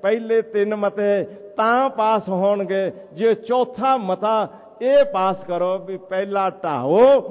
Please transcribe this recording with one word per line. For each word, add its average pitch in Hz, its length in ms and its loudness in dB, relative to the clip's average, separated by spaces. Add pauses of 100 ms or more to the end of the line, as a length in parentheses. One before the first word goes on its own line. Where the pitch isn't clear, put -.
ਪਹਿਲੇ 226 400 0
ਤਿੰਨ 214 340 -2
ਮਤੇ 202 480 0 (340)
ਤਾਂ 240 320 2
ਪਾਸ 220 400 0
ਹੋਣਗੇ, 190 640 0 (220)
ਜੇ 220 200 2
ਚੌਥਾ 247 640 0
ਮਤਾ 208 500 -2 (340)
ਇਹ 277 240 4
ਪਾਸ 190 380 -2
ਕਰੋ 180 340 -2
ਵੀ 190 200 -10
ਪਹਿਲਾ 190 520 -4
ਢਾਓ 180 800 4